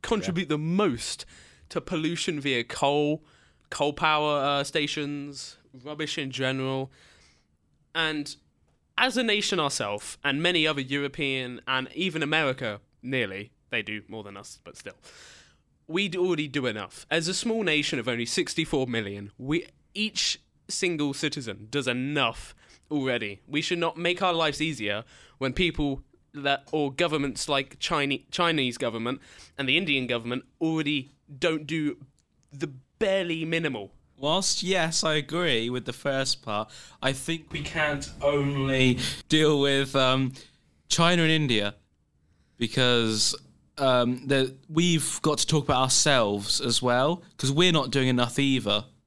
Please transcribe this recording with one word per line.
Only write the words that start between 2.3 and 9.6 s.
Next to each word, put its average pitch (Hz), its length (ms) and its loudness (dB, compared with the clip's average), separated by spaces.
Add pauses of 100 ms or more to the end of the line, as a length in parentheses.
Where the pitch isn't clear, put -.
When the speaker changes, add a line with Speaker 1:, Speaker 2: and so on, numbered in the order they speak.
Speaker 1:
via 131 240 0
coal, 147 600 0 (460)
coal 147 240 0
power, 151 480 2
uh, 143 220 2
stations, 143 920 -6 (260)
rubbish 151 360 -8
in 139 120 -4
general. 131 600 -2 (1040)
And 156 400 -2 (640)
as 254 200 2
a 254 60 2
nation 208 360 0
ourselves, 107 640 -2